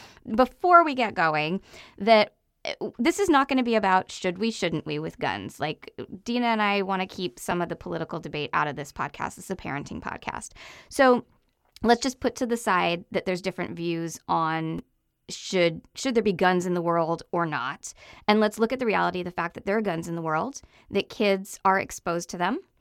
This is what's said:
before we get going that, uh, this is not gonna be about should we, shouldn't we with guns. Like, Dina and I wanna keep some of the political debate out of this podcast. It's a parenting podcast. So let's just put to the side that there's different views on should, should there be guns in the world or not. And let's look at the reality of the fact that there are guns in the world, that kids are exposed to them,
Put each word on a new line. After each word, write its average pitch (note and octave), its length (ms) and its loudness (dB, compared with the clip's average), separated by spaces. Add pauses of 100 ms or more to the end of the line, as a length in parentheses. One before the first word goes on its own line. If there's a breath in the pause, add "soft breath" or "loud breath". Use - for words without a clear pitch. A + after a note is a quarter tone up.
(360 loud breath)
before E4+ 500 6
we D4+ 100 -2
get A3+ 200 0
going D#3+ 460 2 (360 loud breath)
that, G#3+ 360 6 (480)
uh, G#3+ 160 -6
this D4+ 220 2
is G4 100 2
not C#4 180 6
gonna C4 140 2
be A#3 140 2
about F#3+ 360 2
should F3+ 280 -4
we, A3+ 100 0
shouldn't E3 380 -2
we D3+ 100 -4
with D#3 220 -8
guns. G#2 400 -4
Like, - 340 -8 (300)
Dina A#3+ 240 0
and A3 160 2
I G3+ 180 2
wanna F#3+ 240 -2
keep F#3 340 -8
some F3 220 -2
of E3+ 80 -4
the E3+ 60 -6
political E3+ 440 -8
debate D3+ 340 -8
out D3+ 140 0
of C#3+ 80 -6
this C#3 160 -10
podcast. - 460 -8
It's - 140 -10
a F#3 40 -6
parenting - 460 -10
podcast. - 520 -10 (360 loud breath)
So B3 360 4 (580)
let's A#3 180 6
just C4 180 -4
put A#3 180 -2
to B3+ 100 -2
the A#3 100 -2
side F3 540 0
that F#3+ 160 -2
there's F3+ 160 -2
different F3 320 -6
views E3 520 -4
on D#3+ 540 -2 (480)
should, E3+ 520 0 (140)
should C4 200 -2
there A3 80 4
be G#3 100 4
guns F#3 320 2
in F#3 100 0
the F3 60 0
world E3 400 0 (100)
or E3+ 140 0
not. C#3+ 480 -6 (340 loud breath)
And G#3+ 120 6
let's G#3+ 180 2
look A3 160 2
at C4 60 -2
the C4 80 -2
reality F3+ 340 2
of F3 40 -4
the F3+ 60 -8
fact E3+ 240 -4
that - 120 -12
there G3 100 2
are A3+ 40 0
guns E3 260 -2
in E3+ 80 -6
the E3+ 80 -6
world, D#3+ 380 -2 (300 soft breath)
that - 180 -2
kids G3 560 0
are F#3+ 140 4
exposed - 520 -6
to F#3 60 -10
them, F#3+ 220 -2 (220)